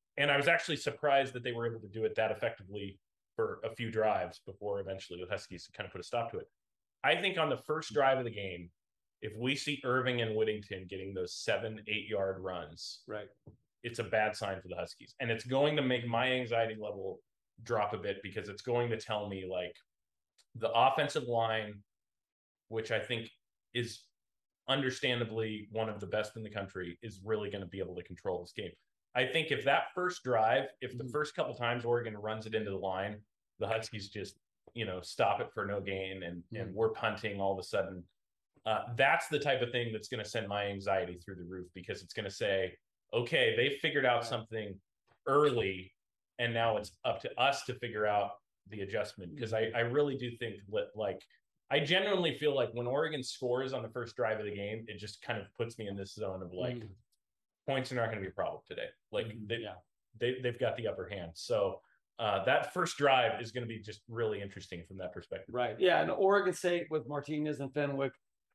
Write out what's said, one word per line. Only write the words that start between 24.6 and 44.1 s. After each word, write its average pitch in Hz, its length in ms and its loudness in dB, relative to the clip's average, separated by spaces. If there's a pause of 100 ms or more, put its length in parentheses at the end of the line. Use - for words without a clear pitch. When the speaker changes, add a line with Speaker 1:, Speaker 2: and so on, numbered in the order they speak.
Speaker 1:
understandably 117 1000 0
one 110 180 0
of 104 120 -6
the 101 60 -6
best 107 300 0
in 110 60 -10
the 107 80 -10
country, 92 520 -6
is 95 220 -12
really 104 260 0
gonna 98 160 -6
be 95 120 -10
able 92 180 -4
to 87 60 -8
control 90 380 -4
this 87 120 -14
game. 95 200 -8 (420)
I 131 120 4
think 160 240 0
if 127 140 0
that 143 300 4
first 180 280 -2
drive, 120 420 4 (160)
if 120 180 -6
the 131 60 -6
Speaker 2:
Mm-hmm. 123 80 -8
Speaker 1:
first 147 220 -2
couple 147 200 -2
times 120 300 0
Oregon 117 320 2
runs 110 300 -4
it 110 80 -6
into 107 160 0
the 98 60 -2
line, 95 460 -2 (360)
the 107 100 -2
Huskies 110 400 -2
just, - 300 -8 (360)
you 117 100 -2
know, 92 160 -4
stop 101 400 2
it - 120 -4
for 104 120 -2
no 101 160 -2
gain 95 440 -4
and, 87 180 -8 (100)
and 98 160 -6
Speaker 2:
Mm-hmm. 92 60 -8
Speaker 1:
we're 110 160 4
punting 104 500 -2
all 98 120 4
of 95 60 0
a 92 40 -6
sudden. 95 420 -2 (640)
Uh, 110 300 0
that's 135 320 6
the 147 100 0
type 139 240 2
of 120 80 -2
thing 120 220 -2
that's 107 160 -8
gonna 110 160 -4
send 107 240 -4
my 101 180 0
anxiety 95 520 0
through 95 180 -12
the 87 80 -10
roof 90 280 -8
because 95 300 -8
it's 87 100 -18
gonna 101 180 -4
say, 95 460 0 (360)
"Okay, 120 440 4
they 139 220 4
figured 143 260 2
out 120 180 6